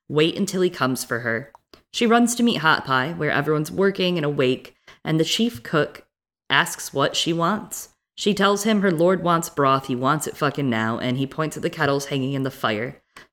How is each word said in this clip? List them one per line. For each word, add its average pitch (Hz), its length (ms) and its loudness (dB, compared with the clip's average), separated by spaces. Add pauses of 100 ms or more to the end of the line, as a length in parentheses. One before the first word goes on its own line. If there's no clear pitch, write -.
wait 156 280 2
until 185 240 -2
he 180 100 2
comes 131 340 -2
for 117 160 -4
her. 117 300 -4 (420)
She 240 140 2
runs 233 280 4
to 240 80 0
meet 233 160 2
Hot 151 260 2
Pie, 135 300 0
where 151 160 -2
everyone's 151 420 0
working 185 460 0
and 147 80 -2
awake, 135 500 0 (280)
and 156 140 0
the 160 60 4
chief 233 380 -2
cook - 440 -2 (440)
asks 151 420 0
what 143 240 -2
she 165 160 -2
wants. 170 560 -2 (260)
She 202 200 0
tells 202 300 2
him 214 180 2
her 196 100 4
lord 170 300 2
wants 165 280 0
broth, 135 360 2
he 127 100 -2
wants 139 300 0
it - 100 -10
fucking 139 340 -2
now, 113 280 0
and 123 180 -2
he 135 100 -2
points 143 300 -6
at - 60 -10
the 170 80 -2
kettles 139 360 -2
hanging 139 280 -2
in 135 100 -2
the 131 60 -2
fire. 117 500 -4 (320)